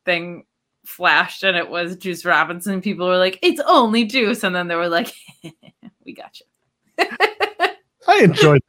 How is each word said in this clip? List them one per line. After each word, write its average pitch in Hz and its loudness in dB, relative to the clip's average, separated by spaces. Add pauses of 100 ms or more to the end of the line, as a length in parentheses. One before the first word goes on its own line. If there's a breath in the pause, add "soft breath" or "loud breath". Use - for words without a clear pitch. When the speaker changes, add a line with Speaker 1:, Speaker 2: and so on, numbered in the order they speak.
Speaker 1:
thing 175 -4 (400)
flashed 175 0
and 185 0
it 170 -4
was 175 -6
Juice 180 -10
Robinson, 175 -2
people 180 -4
were 180 0
like, 185 0
"It's 339 0
only 233 4
Juice." 233 -2
And 185 -2
then 180 -4
they 170 -4
were 170 -2
like, 170 -2 (300)
<laughs> - -20
"We - -18
got - -20
you." - -20 (520)
<laughs> - -4
Speaker 2:
I 403 6
enjoyed 147 6